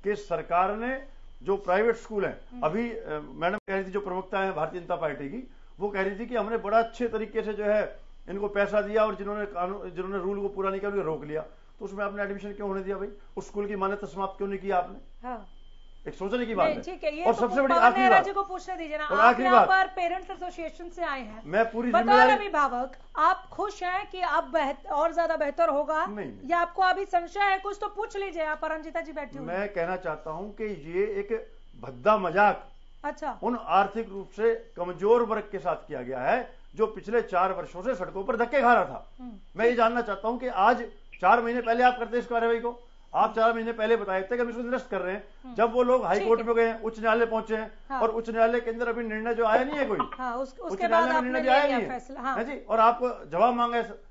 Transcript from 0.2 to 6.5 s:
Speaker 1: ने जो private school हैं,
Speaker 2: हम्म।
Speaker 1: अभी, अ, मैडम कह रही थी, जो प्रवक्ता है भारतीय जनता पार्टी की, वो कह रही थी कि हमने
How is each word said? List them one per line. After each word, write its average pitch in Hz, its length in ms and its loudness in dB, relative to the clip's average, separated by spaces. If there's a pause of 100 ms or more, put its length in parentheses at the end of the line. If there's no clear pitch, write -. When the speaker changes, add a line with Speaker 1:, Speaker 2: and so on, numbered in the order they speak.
Speaker 1:
ने 262 300 -6 (360)
जो 190 140 0
private 202 400 2
school 202 300 -4
हैं, 120 140 -6 (100)
Speaker 2:
हम्म। 147 120 -8
Speaker 1:
अभी, 220 300 -2
अ, 151 320 -8
मैडम 165 340 -2
कह 196 160 -6
रही 190 100 -2
थी, 185 60 -10
जो 196 100 -4
प्रवक्ता 190 400 -4
है 190 120 0
भारतीय 160 280 -4
जनता 170 160 -4
पार्टी 143 320 -4
की, 240 220 -10 (280)
वो 202 100 -4
कह 196 140 -2
रही 196 160 -4
थी 233 80 -6
कि 240 100 -6
हमने 220 200 -2